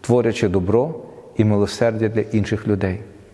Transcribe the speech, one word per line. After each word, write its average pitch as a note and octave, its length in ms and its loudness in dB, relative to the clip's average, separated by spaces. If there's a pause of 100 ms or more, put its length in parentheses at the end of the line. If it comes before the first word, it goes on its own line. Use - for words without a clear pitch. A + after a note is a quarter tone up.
творячи A#2 460 2
добро G2+ 480 2 (420)
і A2 80 4
милосердя G#2+ 640 0
для A2 140 -2
інших G#2 460 -2
людей. G2 320 -2 (340)